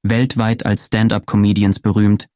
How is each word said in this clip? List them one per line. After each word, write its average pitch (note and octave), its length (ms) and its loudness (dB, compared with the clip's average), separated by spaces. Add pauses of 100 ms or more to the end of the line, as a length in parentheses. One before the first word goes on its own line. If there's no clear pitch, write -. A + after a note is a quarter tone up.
weltweit A2+ 600 -2
als G#2 220 -2
Stand-up-Comedians G#2 920 0
berühmt G#2 560 0